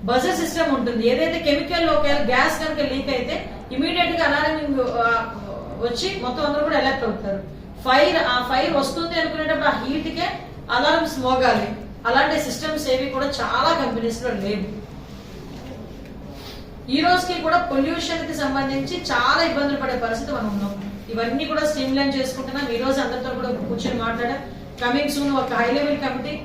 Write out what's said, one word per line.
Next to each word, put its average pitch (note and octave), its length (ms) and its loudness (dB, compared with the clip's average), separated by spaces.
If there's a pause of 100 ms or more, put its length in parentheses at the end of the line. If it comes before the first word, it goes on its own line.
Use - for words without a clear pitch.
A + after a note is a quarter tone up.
బజర్ C4 320 2
సిస్టమ్ D#4 400 0
ఉంటుంది. A3+ 320 2
ఏదైతే D#4+ 320 2
కెమికల్ D#4+ 500 2
ఒకవేళ D4 360 4
గ్యాస్ C#4+ 400 2
కనుక D4+ 140 -2
లీక్ C#4 300 0
అయితే - 400 -2 (220)
ఇమీడియట్ E4+ 480 0
గా D#4 60 4
అలారమింగ్, D4 540 2
ఆ, A#3 560 2 (440)
వచ్చి A#3+ 420 -2
మొత్తం B3+ 240 -2
అందరూ D4 180 2
కూడా D#4 140 2
అలర్ట్ C4+ 260 2
అవుతారు. G3 400 -2 (440)
ఫైర్, D4 300 6
ఆ B3 320 2
ఫైర్ C4+ 240 2
వస్తుంది E4 460 0
అనుకునేటప్పుడు D#4 460 0
ఆ A3+ 180 2
హీట్ D4+ 320 -4
కే F4 120 0 (440)
అలారమ్స్ D#4+ 480 2
మోగాలి. B3+ 480 4 (400)
అలాంటి C#4+ 340 4
సిస్టమ్స్ D4+ 480 -4
ఏవి C4 200 2
కూడా C4 160 -2
చాలా C4+ 600 2
కంపెనీస్ A3+ 380 -2
లో - 60 0
లేవు. G3+ 580 -4 (2000)
ఈ D4 100 2
రోజుకి F4+ 400 2
కూడా - 160 2
పొల్యూషన్ E4 680 0
కి D#4+ 60 -6
సంబంధించి C4+ 680 -2
చాలా C#4 420 2
ఇబ్బందులు C#4+ 340 2
పడే B3+ 200 -2
పరిస్థితి A#3 340 -2
మనం G#3+ 180 -2
ఉన్నాం. G3+ 420 -4 (180)
ఇవన్నీ A#3+ 360 0
కూడా D4+ 200 0
స్ట్రీమ్‌లైన్ C4+ 480 2
చేసుకుంటున్నాం. C4+ 540 -2
ఈ A#3 100 -2
రోజు C4+ 240 2
అందరితో A#3+ 280 -2
కూడా - 180 -4
కూర్చొని A#3+ 520 -2
మాట్లాడాం. A#3 380 -2 (440)
కమింగ్ C4+ 280 2
సూన్ C#4 220 0
ఒక B3 220 0
హై A#3 180 2
లెవెల్ C#4+ 260 2
కమిటీ D4 480 -4